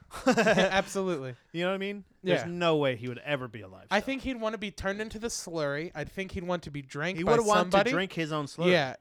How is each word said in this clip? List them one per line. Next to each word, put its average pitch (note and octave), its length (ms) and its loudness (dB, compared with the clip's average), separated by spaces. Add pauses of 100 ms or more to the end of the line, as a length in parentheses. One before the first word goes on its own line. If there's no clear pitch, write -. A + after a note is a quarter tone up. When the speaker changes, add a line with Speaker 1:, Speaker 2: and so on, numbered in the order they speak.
Speaker 1:
<laughs> - 80 -20
Speaker 2:
<laughs> - 160 -6
Absolutely. F#3+ 1120 2 (180)
Speaker 1:
You E3 100 -4
know F3+ 60 0
what G3 60 -2
I - 40 -4
mean? G3+ 240 -8 (200)
There's F3 180 2
Speaker 2:
Yeah. E3+ 60 -6
Speaker 1:
no E3+ 300 4
way C#3 180 2
he A2+ 120 -10
would A#2+ 120 -8
ever C3 280 -4
be G#2+ 140 -12
alive F#2+ 300 -18
Speaker 2:
I G3 80 4
Speaker 1:
still. G#3 80 -6
Speaker 2:
think C4+ 160 -4
he'd B3+ 180 -6
wanna A3 160 -4
be G3+ 140 -6
turned G3 300 -6
into A3 180 -8
the A3+ 80 -6
slurry. D#3+ 680 -4
I D3+ 80 -6
think F#3+ 280 -8
he'd F#3+ 120 -6
want F3 200 -2
to D#3 80 -12
be C#3+ 100 -8
drank D3+ 360 -6
Speaker 1:
He E3 60 -2
Speaker 2:
by G#3 140 4
Speaker 1:
would A#3 80 4
want G#3 140 6
Speaker 2:
somebody. G3 320 4
Speaker 1:
to - 40 2
drink F#3 180 -2
his D#3+ 180 -2
own D3+ 160 -2
slurry. F3 240 2
Speaker 2:
Yeah, C#3+ 300 2